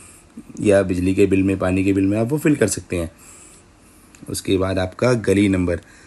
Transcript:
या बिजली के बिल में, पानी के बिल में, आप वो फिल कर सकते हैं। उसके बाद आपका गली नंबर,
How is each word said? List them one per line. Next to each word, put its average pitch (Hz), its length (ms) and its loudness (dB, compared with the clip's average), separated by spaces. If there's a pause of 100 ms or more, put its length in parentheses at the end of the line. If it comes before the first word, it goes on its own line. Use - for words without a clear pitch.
(600)
या 101 220 4
बिजली 92 320 -2
के 101 120 4
बिल 95 160 2
में, 95 160 0
पानी 95 260 0
के 98 80 2
बिल 98 120 0
में, 104 140 0
आप 117 100 -2
वो 151 100 -2
फिल 147 180 0
कर 104 120 2
सकते 92 280 -8
हैं। 82 160 -6 (1160)
उसके 95 300 -2
बाद 92 200 -2
आपका 117 340 -2
गली 101 360 2
नंबर, 90 320 0 (260)